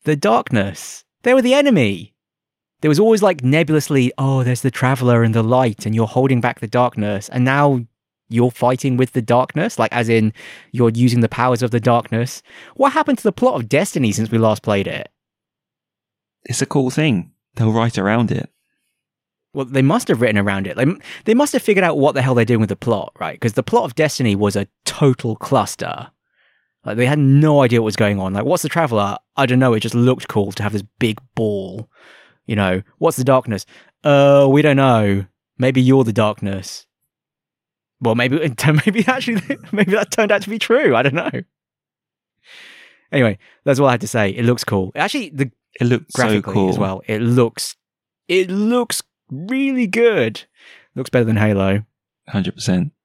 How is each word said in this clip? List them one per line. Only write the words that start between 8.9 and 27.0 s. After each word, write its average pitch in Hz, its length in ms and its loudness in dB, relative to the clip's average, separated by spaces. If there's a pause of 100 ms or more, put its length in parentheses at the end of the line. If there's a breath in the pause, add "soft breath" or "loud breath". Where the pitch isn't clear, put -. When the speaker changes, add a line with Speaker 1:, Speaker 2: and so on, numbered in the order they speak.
Speaker 1:
with 127 160 0
the 131 80 -2
darkness, 131 580 -2
like, 113 140 -2
as 117 160 -2
in 110 240 2 (380 loud breath)
you're 123 240 2
using 120 260 2
the 113 80 2
powers 123 340 -2
of 113 100 -4
the 120 80 0
darkness. 117 600 -2 (340 loud breath)
What 269 180 2
happened 302 240 0
to - 60 -18
the 208 80 2
plot 247 240 0
of 113 120 -6
Destiny 139 440 0
since 110 180 -4
we 113 80 0
last 110 240 2
played 101 240 -2
it? - 240 -10 (1300)
Speaker 2:
It's - 180 -6
a 131 40 -2
cool 135 240 -2
thing. 123 420 -2 (240)
They'll 113 160 2
write 113 260 0
around 107 320 0
it. - 180 -4 (1040)
Speaker 1:
Well, 135 140 -8
they 131 160 0
must 175 260 2
have 131 120 0
written 110 180 2
around 98 300 -2
it. - 80 -10
They, 107 100 0 (380 loud breath)
they 220 100 2
must 285 200 2
have 254 80 0
figured 196 220 2
out 147 140 0
what 139 160 4
the 135 80 0
hell 131 140 2
they're 117 80 4
doing 113 160 2
with 107 80 0
the 98 80 -4
plot, 107 420 -4
right? 80 200 -8
'Cause 110 160 -2
the - 100 0
plot 233 200 0
of 131 120 -8
Destiny 131 400 0
was 101 180 0
a 98 140 -4 (160)
total 127 500 0
cluster. - 760 -4 (720)
Like, 110 120 -6
they 123 100 2